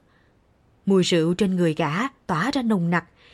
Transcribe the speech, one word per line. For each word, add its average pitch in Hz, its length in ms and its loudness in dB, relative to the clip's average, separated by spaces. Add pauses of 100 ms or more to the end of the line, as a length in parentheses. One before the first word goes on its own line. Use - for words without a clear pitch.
(840)
Mùi 190 180 4
rượu 170 300 2
trên 185 220 0
người 175 180 0
gã 165 340 -2
tỏa 196 440 -4
ra 277 100 -2
nồng 208 280 0
nặc, 170 160 -2 (280)